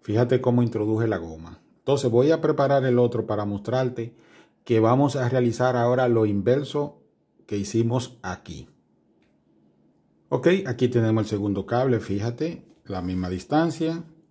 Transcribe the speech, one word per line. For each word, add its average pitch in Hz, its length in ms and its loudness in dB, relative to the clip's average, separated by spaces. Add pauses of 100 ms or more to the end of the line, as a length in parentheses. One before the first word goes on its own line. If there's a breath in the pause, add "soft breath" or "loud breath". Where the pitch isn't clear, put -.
Fíjate 123 400 2
cómo 123 240 2
introduje 110 420 -2
la 104 120 -2
goma. 80 420 -14 (180)
Entonces 135 320 0
voy 131 220 4
a 156 80 0
preparar 139 440 2
el 123 140 2
otro 113 300 0
para 104 160 -2
mostrarte 117 680 -4 (520 soft breath)
que 110 160 4
vamos 127 340 4
a 127 140 -2
realizar 123 480 2
ahora 123 320 2
lo 113 180 4
inverso 135 760 -2 (460)
que 104 120 -6
hicimos 113 640 -2
aquí. 87 460 -12 (1600)
Ok, 139 180 2 (180)
aquí 123 220 0
tenemos 113 340 2
el 104 60 -4
segundo 101 360 -2
cable, 123 360 0
fíjate, 117 680 -6 (200)
la 92 160 -8
misma 90 280 -4
distancia. 160 720 -2 (280)